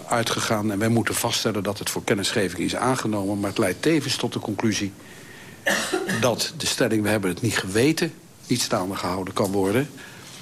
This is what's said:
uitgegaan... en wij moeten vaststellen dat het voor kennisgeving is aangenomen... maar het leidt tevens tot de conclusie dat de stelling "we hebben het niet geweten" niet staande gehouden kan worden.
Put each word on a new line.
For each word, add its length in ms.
uitgegaan... 640
en 60
wij 100
moeten 260
vaststellen 480
dat 160
het 120
voor 140
kennisgeving 600
is 120
aangenomen... 640
maar 100
het 80
leidt 240
tevens 340
tot 160
de 60
conclusie 540
dat 360
de 100
stelling 360
"we 60
hebben 220
het 120
niet 160
geweten" 540
niet 140
staande 360
gehouden 380
kan 180
worden. 380